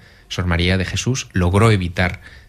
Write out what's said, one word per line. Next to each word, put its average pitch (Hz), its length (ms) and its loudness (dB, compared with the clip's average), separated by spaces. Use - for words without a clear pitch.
Sor - 180 -4
María 87 300 2
de 92 80 -2
Jesús - 480 -4
logró 95 380 2
evitar, 90 500 -2